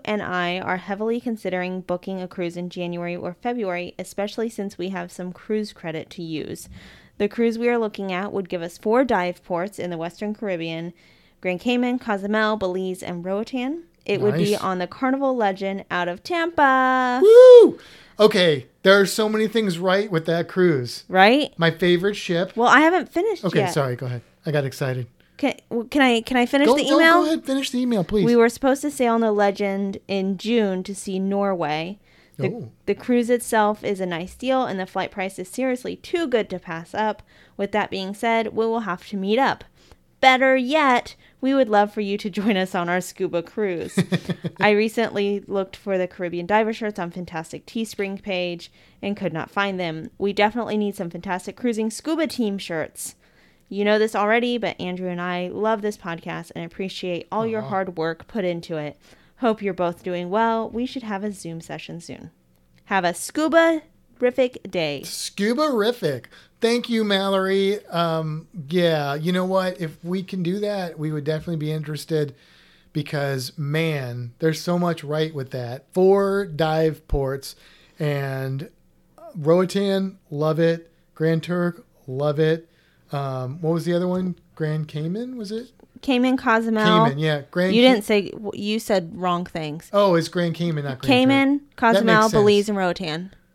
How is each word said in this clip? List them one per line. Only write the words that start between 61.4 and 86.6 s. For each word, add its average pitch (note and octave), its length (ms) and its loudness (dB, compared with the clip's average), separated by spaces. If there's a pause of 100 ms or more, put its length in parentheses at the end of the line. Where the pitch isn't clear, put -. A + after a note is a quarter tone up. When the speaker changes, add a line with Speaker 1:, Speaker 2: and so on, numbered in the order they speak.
Speaker 1:
session D#3+ 400 -12
soon. - 280 -16 (560)
Have F#3+ 200 0
a F3 80 2
scuba-rific D4+ 1600 0
day." D#3 340 -4
Speaker 2:
Scuba-rific. A3 1200 -2 (340)
Thank A#3 300 0
you, A3+ 160 0
Mallory. G3 800 0
Um, D#3+ 600 -2 (220)
yeah, D#3+ 460 0
you D#3 160 -2
know F#3 140 0
what? F#3 360 -2
If D#3+ 220 -10
we F#3 180 -4
can F#3 220 -8
do F#3 160 -2
that, G3 400 -6
we D3+ 120 -4
would D3 120 -6
definitely D#3 320 -4
be D3+ 160 -4
interested D3+ 640 -4 (580)
because, C#3+ 640 -4
man, C#3 800 -4
there's D#3+ 220 0
so F3 160 0
much F3 260 -2
right D#3 300 -4
with C3+ 180 -8
that. B2 420 -8
Four G3 520 4
dive D#3+ 640 0
ports C#3 480 -4 (420)
and C#3 720 -4 (640)
Roatan, F#3+ 800 2 (120)
love D#3 300 0
it. E3 320 0 (240)
Grand D#3+ 280 0
Turk, F3 420 -2 (220)
love C#3+ 320 -2
it. E3 300 0 (420)
Um, C3+ 500 -6
what D#3+ 120 0
was E3 120 -2
the F3 80 0
other F3+ 140 0
one? F3+ 280 -2 (200)
Grand D#3 320 -4
Cayman, G3+ 500 -6
was G#3 140 -10
it? A#3+ 200 -10 (300)
Speaker 1:
Cayman, B3+ 360 2
Cozumel. A3 680 4